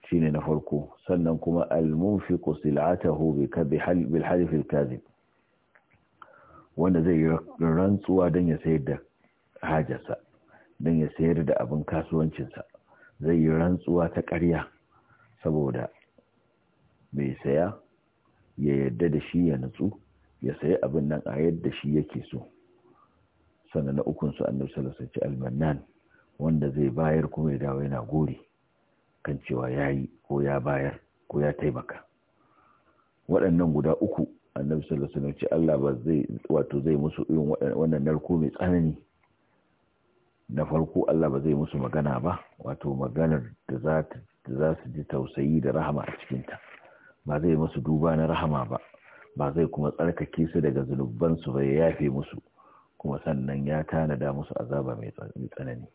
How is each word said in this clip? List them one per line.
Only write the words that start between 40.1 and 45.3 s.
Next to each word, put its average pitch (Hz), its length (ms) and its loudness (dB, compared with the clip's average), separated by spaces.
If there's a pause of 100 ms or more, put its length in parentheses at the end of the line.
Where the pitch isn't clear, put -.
Na 73 160 -2
farko 80 420 0
Allah 80 220 4
ba 67 100 0
zai 76 140 2
musu 73 240 -2
magana 67 420 0
ba, 78 200 -2 (200)
wato 69 320 -8
maganar 67 520 0 (240)
da 67 120 -6
za 78 240 0
ta, - 160 -12 (280)
da 60 100 -8
za 78 260 2
su - 80 -14
ji 73 120 -8
tausayi 69 580 0